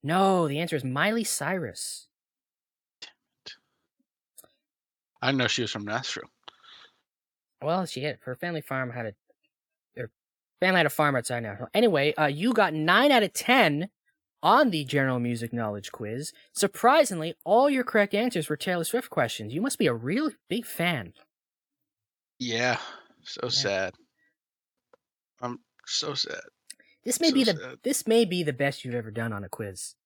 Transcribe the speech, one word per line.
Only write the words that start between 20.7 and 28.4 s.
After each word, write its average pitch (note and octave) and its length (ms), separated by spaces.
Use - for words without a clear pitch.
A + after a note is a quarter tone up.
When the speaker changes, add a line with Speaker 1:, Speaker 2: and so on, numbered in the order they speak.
Speaker 2:
Yeah, A#2+ 400
so - 200
Speaker 1:
Yeah. - 60
Speaker 2:
sad. F#2+ 440
I'm A#2+ 200
so D3 300
sad. - 260
Speaker 1:
This B3 160
may E4 100
Speaker 2:
So C4+ 60
Speaker 1:
be C4+ 80
the G#3 120
Speaker 2:
sad. B2+ 280
Speaker 1:
this - 240
may A3+ 180
be F3+ 180